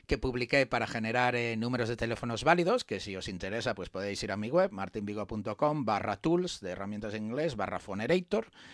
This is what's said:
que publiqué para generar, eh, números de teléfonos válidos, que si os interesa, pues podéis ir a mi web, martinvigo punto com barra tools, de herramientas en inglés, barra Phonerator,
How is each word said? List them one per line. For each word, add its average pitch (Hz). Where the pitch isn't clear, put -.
que 139
publiqué 127
para 113
generar, 123
eh, 117
números 120
de 120
teléfonos 117
válidos, 175
que 98
si 95
os 92
interesa, 104
pues 87
podéis 98
ir 104
a 98
mi 107
web, 185
martinvigo 104
punto 107
com 147
barra 104
tools, 175
de 90
herramientas 104
en 107
inglés, 135
barra 95
Phonerator, 165